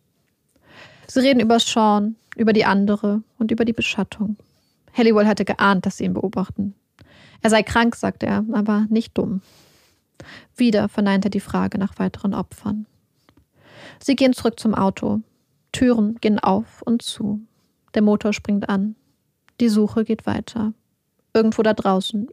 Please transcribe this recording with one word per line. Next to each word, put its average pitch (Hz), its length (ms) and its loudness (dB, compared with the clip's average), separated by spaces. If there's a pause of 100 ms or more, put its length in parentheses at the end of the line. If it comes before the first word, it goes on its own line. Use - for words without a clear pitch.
(1080)
Sie - 120 0
reden 262 200 4
über 226 200 4
Sean, 214 560 2 (200)
über 226 180 2
die 208 120 4
andere 202 580 0 (140)
und 226 140 -2
über 233 120 -2
die 226 100 -2
Beschattung. 208 600 -4 (580)
Halliwell 220 340 4
hatte 202 180 0
geahnt, 196 400 2
dass 196 120 -4
sie 190 80 -6
ihn 185 80 -2
beobachten. 196 600 -6 (680)
Er 226 80 4
sei 214 140 4
krank, 233 320 0
sagt - 280 -6
er, 202 280 -2
aber 214 380 0
nicht 220 280 -2
dumm. 190 240 -4 (1120)
Wieder 214 340 2
verneint 196 340 0
er 202 80 -2
die 196 80 -4
Frage 190 380 -4
nach 196 220 -4
weiteren 190 340 -4
Opfern. 208 540 -8 (1120)
Sie 277 160 0
gehen 254 180 2
zurück - 260 -2
zum 214 140 0
Auto. 208 480 -2 (500)
Türen 226 440 2
gehen 214 240 0
auf 202 420 -2
und 233 220 -2
zu. 208 380 -6 (520)
Der 214 80 2
Motor 208 320 2
springt 202 340 -4
an. 202 280 -2 (640)
Die 240 100 2
Suche 214 340 0
geht 220 220 -4
weiter. 214 480 -4 (600)
Irgendwo 226 280 2
da 214 120 4
draußen 202 600 -2